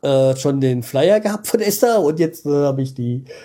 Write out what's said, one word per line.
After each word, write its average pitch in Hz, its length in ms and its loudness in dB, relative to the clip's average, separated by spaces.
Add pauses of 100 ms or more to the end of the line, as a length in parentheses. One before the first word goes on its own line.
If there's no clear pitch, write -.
äh, 135 320 2
schon 139 260 -2
den 127 220 0
Flyer 165 360 2
gehabt 214 280 -4
von 220 120 2
der 208 80 -2
ista 226 300 2
und 160 220 2
jetzt, 160 260 -2
äh, 147 40 -2
habe 143 320 0
ich 131 120 -6
die 123 320 -6 (200)